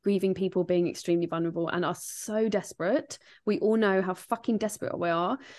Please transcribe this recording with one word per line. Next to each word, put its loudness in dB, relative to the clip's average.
grieving 2
people 0
being 2
extremely 0
vulnerable -2
and -2
are 0
so -4
desperate. -2
We 2
all 4
know 4
how -2
fucking -2
desperate -4
we 0
are 0